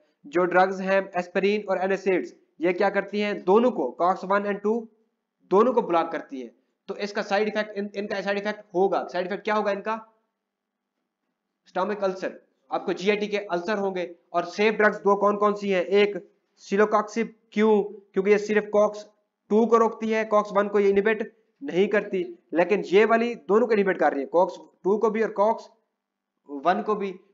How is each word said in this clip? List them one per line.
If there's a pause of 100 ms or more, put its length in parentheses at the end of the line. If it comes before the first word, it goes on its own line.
(260)
जो
drugs
हैं
aspirin
और
aniseeds, (260)
ये
क्या
करती
हैं?
दोनों
को,
कॉक्स
वन
and
टू (600)
दोनों
को
block
करती
हैं, (360)
तो
इसका
side
effect,
इन,
इनका
side
effect (100)
होगा।
Side
effect
क्या
होगा
इनका? (1500)
Stomach
ulcer, (320)
आपको
जीआईटी
के
अल्सर
होंगे। (180)
और
save
drugs
दो
कौन
कौन
सी
हैं?
एक (280)
Celecoxib, (160)
क्यों?
क्योंकि
ये
सिर्फ
कॉक्स (440)
टू
को
रोकती
है,
कॉक्स
वन
को
ये
inhibit (220)
नहीं
करती, (140)
लेकिन
ये
वाली
दोनों
को
inhibit
कर
रही
है,
कॉक्स (260)
टू
को
भी
और
कॉक्स (800)
वन
को
भी। (140)